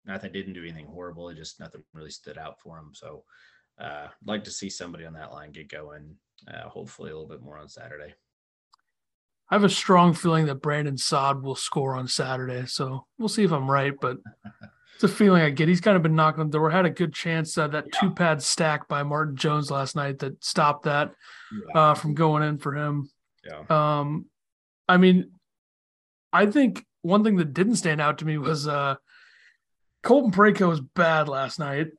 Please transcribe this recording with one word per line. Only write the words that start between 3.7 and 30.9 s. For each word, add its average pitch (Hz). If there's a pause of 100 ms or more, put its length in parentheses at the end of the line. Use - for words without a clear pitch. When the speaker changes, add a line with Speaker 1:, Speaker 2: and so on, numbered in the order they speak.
Speaker 1:
uh, 73
I'd -
like 104
to -
see 98
somebody 87
on 80
that 78
line 76
get 78
going, 76 (320)
uh, -
hopefully -
a -
little 78
bit 73
more 73
on 76
Saturday. 73 (1400)
Speaker 2:
I -
have 208
a 196
strong 175
feeling 160
that 139
Brandon 147
Saad 139
will 135
score 135
on 127
Saturday. 127
So 131 (100)
we'll 220
see 208
if 165
I'm 135
right, 139
but 127
Speaker 1:
<laughs> - (220)
Speaker 2:
it's -
a -
feeling 190
I 151
get. 156
He's 180
kinda 196
been 160
knocking 156
on 151
the 151
door. 156
Had 180
a 160
good 160
chance, 160
uh, 151
that 151
Speaker 1:
Yeah. -
Speaker 2:
two-pad 165
stack 156
by 143
Martin 147
Jones 151
last 139
night 139
that 135
stopped 147
that, 147 (340)
Speaker 1:
Yeah. -
Speaker 2:
uh, 156
from 147
going 151
in 151
for 143
him. 147 (360)
Speaker 1:
Yeah. 151
Speaker 2:
Um, 151 (600)
I 180
mean, 185 (920)
I 208
think 226 (160)
one 202
thing 214
that 151
didn't 190
stand 156
out 147
to 156
me 151
was, 147
uh, 143 (1040)
Colton 247
Parayko 196
was 160
bad 156